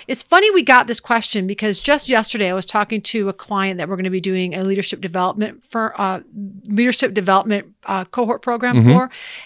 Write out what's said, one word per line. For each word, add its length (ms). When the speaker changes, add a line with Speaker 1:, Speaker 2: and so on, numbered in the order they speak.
Speaker 1:
it's 140
funny 300
we 100
got 240
this 140
question 480
because 340
just 260
yesterday 440
I 20
was 140
talking 340
to 280
a 40
client 460
that 100
we're 60
gonna 160
be 100
doing 320
a 100
leadership 380
development 380
for, 320
uh, 180
leadership 480
development, 520
uh, 180
cohort 380
program 340
Speaker 2:
Mm-hmm. 160
Speaker 1:
for, 180